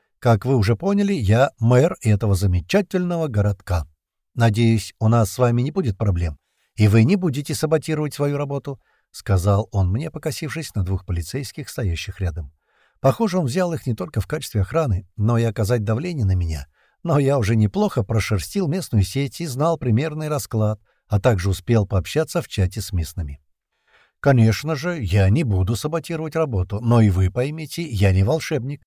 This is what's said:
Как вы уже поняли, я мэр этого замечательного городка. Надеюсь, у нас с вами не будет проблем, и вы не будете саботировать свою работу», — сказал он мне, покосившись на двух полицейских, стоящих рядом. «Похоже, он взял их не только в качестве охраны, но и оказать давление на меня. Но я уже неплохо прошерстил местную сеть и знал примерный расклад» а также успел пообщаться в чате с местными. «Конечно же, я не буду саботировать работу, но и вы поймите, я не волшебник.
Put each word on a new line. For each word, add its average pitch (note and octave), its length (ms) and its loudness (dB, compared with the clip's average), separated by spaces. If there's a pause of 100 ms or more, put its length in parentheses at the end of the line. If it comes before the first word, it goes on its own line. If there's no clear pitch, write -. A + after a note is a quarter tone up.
(200)
Как A#2 240 2
вы C3 100 2
уже A2+ 220 2
поняли, G3 380 0
я A#2 440 2
мэр B2 420 4
этого G#2 360 2
замечательного E3 880 0
городка. G2+ 640 -2 (460)
Надеюсь, A2+ 640 2
у A2 80 2
нас A2+ 240 2
с - 60 -10
вами A#2+ 240 2
не C#3+ 100 -4
будет D3 260 -2
проблем, E2+ 400 -2 (380)
и G#2 100 4
вы A2 160 6
не E3+ 140 4
будете D3+ 400 -4
саботировать D3+ 580 -2
свою C#3+ 220 -2
работу», — C#3+ 420 -6 (320)
сказал G2 600 0
он F#2 180 2
мне, C#3+ 180 -4
покосившись - 680 -8
на F2+ 80 0
двух F#2 200 -4
полицейских, B2 640 -6
стоящих F#2+ 520 -6
рядом. D#2+ 320 -6 (480)
«Похоже, F3+ 380 0
он D#3 80 0
взял E3+ 260 -2
их - 120 -8
не A#2+ 100 -2
только D3+ 260 -6
в - 80 -6
качестве C3+ 320 -4
охраны, A2 560 -2
но A2+ 220 0
и A#2 40 2
оказать A2+ 400 0
давление B2 420 -2
на F#2+ 120 2
меня. D#2+ 320 -4 (340)
Но D#3 160 2
я C#3 200 2
уже A2 180 0
неплохо A#2 480 0
прошерстил A2 640 -2
местную C#3 340 0
сеть C3+ 380 -4
и E3+ 60 -6
знал D3 300 -2
примерный D3+ 520 -2
расклад» G#2+ 520 -2 (280)
а G#2 120 2
также G2 300 2
успел G#2 360 0
пообщаться D3 560 -2
в - 60 -12
чате F#2+ 320 -2
с - 120 -8
местными. D#2 480 -6 (800)
«Конечно C3 540 4
же, E3 260 -6
я F#2+ 300 2
не D3 140 2
буду G2 320 0
саботировать D#3+ 600 -6
работу, G#2+ 440 -2
но A#2 200 4
и G#2+ 100 6
вы F#2 200 2
поймите, D3+ 520 -6
я G2+ 300 0
не F#2+ 120 4
волшебник. C#3+ 640 -2